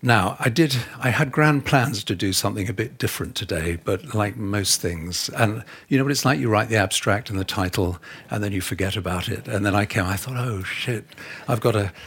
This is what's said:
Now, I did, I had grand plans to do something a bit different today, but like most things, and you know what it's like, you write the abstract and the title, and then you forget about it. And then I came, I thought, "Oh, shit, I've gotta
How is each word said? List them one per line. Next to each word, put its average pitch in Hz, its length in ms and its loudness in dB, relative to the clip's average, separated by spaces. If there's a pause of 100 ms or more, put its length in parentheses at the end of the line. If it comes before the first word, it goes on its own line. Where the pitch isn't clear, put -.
Now, 110 380 4
I - 120 0
did, 135 260 4 (220)
I 127 100 0
had 127 240 2
grand 151 320 4
plans 117 400 2
to 107 100 -2
do 95 200 0
something 95 340 0
a 95 60 -4
bit 113 240 -4
different - 360 -4
today, 85 480 -2
but 104 320 -4
like 104 220 0
most 101 460 0
things, 85 480 -4
and 110 340 0 (240)
you 143 80 4
know 135 80 4
what 139 60 2
it's 143 160 0
like, 143 120 4
you 127 120 2
write 107 180 4
the 113 80 2
abstract 104 540 0
and 98 80 -2
the 95 60 -2
title, 90 540 0 (320)
and 107 140 -2
then 101 80 -2
you 95 80 0
forget 95 360 -2
about 90 340 -4
it. - 180 -6
And 101 160 0
then 98 100 4
I 104 120 4
came, 101 180 0
I 95 120 0
thought, 127 200 -6
"Oh, 120 260 -2
shit, - 440 -6 (420)
I've 117 140 0
gotta 107 280 2 (160)